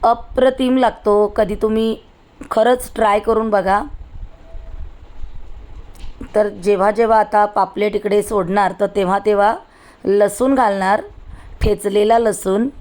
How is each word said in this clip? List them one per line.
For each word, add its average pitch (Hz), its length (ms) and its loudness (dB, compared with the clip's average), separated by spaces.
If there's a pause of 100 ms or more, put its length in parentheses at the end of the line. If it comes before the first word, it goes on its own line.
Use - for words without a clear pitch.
अप्रतिम 254 720 2
लागतो. 208 500 2 (100)
कधी 208 180 0
तुम्ही 220 420 0 (540)
खरंच 247 440 2
ट्राय 214 260 2
करून 220 300 0
बघा. 196 320 2 (2500)
तर 208 140 2
जेव्हा 196 420 0
जेव्हा 220 280 2
आता 214 260 2
पापलेट 202 520 -2
इकडे 202 260 0
सोडणार, 202 580 0
तर 202 60 2
तेव्हा 190 320 0
तेव्हा 202 360 2 (500)
लसूण 208 500 2
घालणार, 202 460 2 (600)
ठेचलेला 208 580 2
लसूण. 220 500 0 (120)